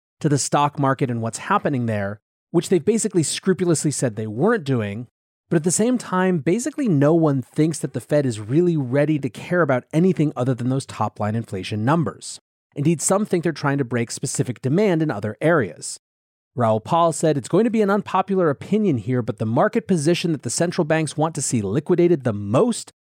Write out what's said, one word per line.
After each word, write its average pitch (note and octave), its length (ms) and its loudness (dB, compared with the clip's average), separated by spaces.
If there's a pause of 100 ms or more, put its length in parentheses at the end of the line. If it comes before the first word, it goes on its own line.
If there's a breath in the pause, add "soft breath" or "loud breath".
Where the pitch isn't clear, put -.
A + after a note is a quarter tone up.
(200)
to D#3 100 0
the C#3+ 80 4
stock D3 400 0
market C3+ 320 0
and A#2 100 -4
what's A2+ 160 -4
happening D#3 480 0
there, G#2 360 -2 (320)
which E3+ 180 0
they've F3+ 120 2
basically G3+ 400 0
scrupulously F3 680 0
said B2 260 -2
they A2 100 -6
weren't D3+ 380 0
doing. A#2 440 -2 (420)
But E3+ 60 2
at D#3 80 0
the F3 60 0
same A#3 280 2
time, F#3 400 0
basically A#3+ 500 -2
no C#3+ 240 4
one D#3 300 2
thinks D#3 380 -2
that D3 120 -6
the B2+ 80 -8
Fed D3 240 0
is A2+ 160 -2
really D#3 380 2
ready C#3+ 400 0
to C#3 100 -6
care - 320 -2
about C3+ 320 2
anything D#3+ 420 2
other C3 200 -2
than A#2+ 160 -2
those C3 160 -2
top-line G#2+ 480 -4
inflation G#2+ 500 -6
numbers. C3+ 560 -2 (340)
Indeed, D3 280 0
some G3+ 240 0
think F3 160 0
they're E3+ 100 0
trying C#3+ 240 -2
to C#3+ 80 0
break A#2+ 260 -2
specific - 520 -6
demand E3+ 400 2
in D3+ 80 -2
other G#2 320 -6
areas. D3+ 580 -2 (560)
Raoul A2 240 2
Pal E3 320 2
said, D3+ 240 0
"It's C3 120 -6
going G3 160 2
to A#3+ 60 0
be G#3+ 120 2
an G3 80 2
unpopular F#3+ 580 0
opinion F#3+ 480 0
here, A#2+ 240 -2
but A#2+ 180 -4
the B2 60 -4
market F3 420 0
position E3+ 460 0
that - 120 -6
the - 40 -8
central E3+ 380 -2
banks D#3 320 -2
want D#3 160 -2
to D3 80 -6
see B2 180 -2
liquidated D#3+ 640 2
the A#2+ 80 0
most G#2+ 580 -2 (140)